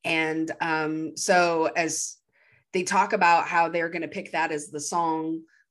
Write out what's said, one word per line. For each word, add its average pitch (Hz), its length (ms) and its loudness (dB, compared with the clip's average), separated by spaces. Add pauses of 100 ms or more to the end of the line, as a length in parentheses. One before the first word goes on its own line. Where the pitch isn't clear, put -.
And, 160 460 0 (100)
um, 156 560 -4
so 170 600 2
as 165 400 -4 (560)
they 180 120 0
talk 196 280 2
about 170 340 4
how 170 220 2
they're 170 200 -2
gonna 165 200 -6
pick 180 240 -12
that 165 200 0
as 151 180 -6
the 151 100 -10
song 160 600 -2 (280)